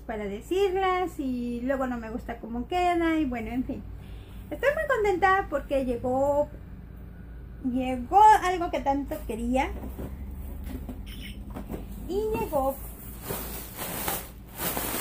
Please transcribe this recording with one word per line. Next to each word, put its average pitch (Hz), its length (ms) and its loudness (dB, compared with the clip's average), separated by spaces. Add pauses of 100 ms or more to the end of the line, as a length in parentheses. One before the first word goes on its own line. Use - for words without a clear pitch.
para 214 200 -6
decirlas 370 960 2
y 240 400 -2
luego 262 260 0
no 247 100 -2
me 226 140 -8
gusta 233 280 -6
cómo 233 280 -6
queda 349 480 4
y 311 100 4
bueno, 240 260 -2
en 254 120 0
fin. 220 220 -6 (680)
Estoy 508 240 2
muy 587 220 2
contenta 392 520 6
porque 277 360 0
llegó, 262 640 2 (1200)
llegó 254 500 4 (220)
algo 349 300 2
que 294 80 0
tanto 277 360 2 (120)
quería. 240 420 0 (2500)
Y 392 160 0 (140)
llegó 294 360 0 (2250)